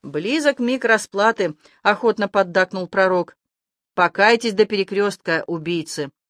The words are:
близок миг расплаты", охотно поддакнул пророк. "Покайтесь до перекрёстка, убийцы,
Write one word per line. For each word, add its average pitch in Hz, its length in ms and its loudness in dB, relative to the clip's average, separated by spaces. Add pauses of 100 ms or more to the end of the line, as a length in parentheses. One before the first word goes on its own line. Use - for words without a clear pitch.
близок 254 560 -2
миг 247 260 -2
расплаты", 208 720 0 (280)
охотно 208 440 0
поддакнул 185 600 0
пророк. 185 500 0 (560)
"Покайтесь 208 600 2
до 208 120 4
перекрёстка, 196 800 -2
убийцы, 160 640 -6 (200)